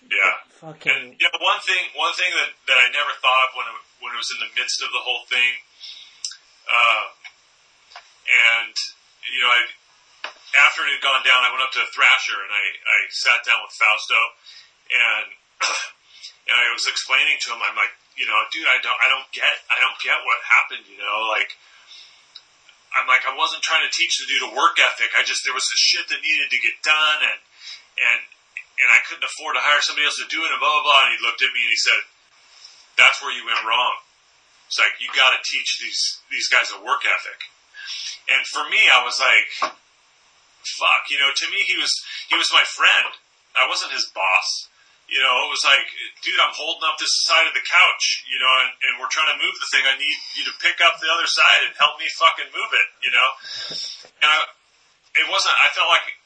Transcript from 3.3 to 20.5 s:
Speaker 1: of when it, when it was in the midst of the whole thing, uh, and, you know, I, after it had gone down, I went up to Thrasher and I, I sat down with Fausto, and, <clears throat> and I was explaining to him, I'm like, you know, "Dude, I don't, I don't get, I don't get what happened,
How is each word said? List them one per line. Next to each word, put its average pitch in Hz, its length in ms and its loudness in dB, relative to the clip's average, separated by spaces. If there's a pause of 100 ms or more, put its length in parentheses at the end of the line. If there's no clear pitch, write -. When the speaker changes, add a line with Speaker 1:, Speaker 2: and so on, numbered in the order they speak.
Speaker 1:
of - 80 -6
when 123 160 -6
it, 113 40 -14 (280)
when 120 80 -10
it 117 80 -8
was 113 160 -6
in 113 80 -8
the - 120 -10
midst 123 280 -4
of 127 80 -6
the 123 80 -4
whole 123 320 -6
thing, 123 200 2 (1160)
uh, 117 360 2 (1300)
and, 117 440 2 (580)
you 127 100 -4
know, 123 80 2
I, 120 100 4 (1040)
after 151 200 0
it 139 120 0
had - 60 -10
gone 131 220 2
down, 127 200 4
I 127 40 4
went 127 160 -2
up 123 80 -6
to 120 80 0 (120)
Thrasher 123 440 2
and 101 160 -8
I, 101 160 0
I 107 280 0 (120)
sat 120 360 2
down 120 200 2
with - 100 -18
Fausto, 113 440 2 (760)
and, 110 320 0 (340)
<clears throat> - 880 -8
and 120 60 4
I 120 180 4
was 113 140 -4
explaining 143 580 0
to 120 80 -6
him, 117 80 -10
I'm 101 160 -4
like, 104 140 0 (260)
you 123 80 -4
know, 107 100 0 (160)
"Dude, 160 160 -4
I 127 160 4
don't, 123 160 0
I 127 80 2
don't 135 240 -2
get, 139 220 0 (180)
I 123 80 0
don't 135 220 0
get 139 240 0
what 117 180 2
happened, 127 460 0